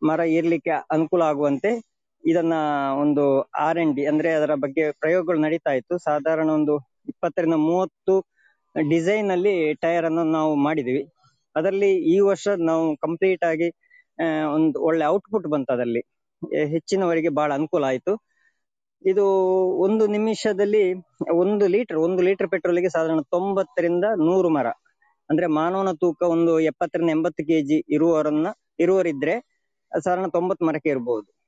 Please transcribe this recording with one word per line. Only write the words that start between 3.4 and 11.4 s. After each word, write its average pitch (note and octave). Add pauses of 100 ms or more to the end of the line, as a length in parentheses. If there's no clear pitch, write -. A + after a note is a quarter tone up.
ಆರ್ D#3
ಎನ್ D#3
ಡಿ, C#3+
ಅಂದ್ರೆ D#3
ಅದರ D3+
ಬಗ್ಗೆ D3
ಪ್ರಯೋಗಗಳು E3+
ನಡೀತಾ D#3
ಇತ್ತು. C#3
ಸಾಧಾರಣ D#3
ಒಂದು D3 (180)
ಇಪ್ಪತ್ತರಿಂದ E3
ಮೂವತ್ತು F3+ (680)
ಡಿಸೈನ್ F#3+
ಅಲ್ಲಿ F3+
ಟೈರ್ E3+
ಅನ್ನು E3
ನಾವು D#3
ಮಾಡಿದ್ವಿ. C#3+ (500)